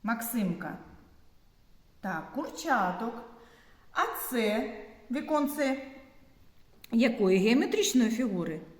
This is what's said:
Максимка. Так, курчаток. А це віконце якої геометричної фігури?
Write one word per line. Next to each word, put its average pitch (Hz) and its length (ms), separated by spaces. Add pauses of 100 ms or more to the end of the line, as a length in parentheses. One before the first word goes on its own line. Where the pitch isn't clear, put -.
Максимка. 196 760 (1200)
Так, 180 340
курчаток. 226 880 (720)
А - 80 (300)
це 226 440 (360)
віконце 285 720 (1080)
якої 226 460
геометричної 254 720
фігури? 175 500 (200)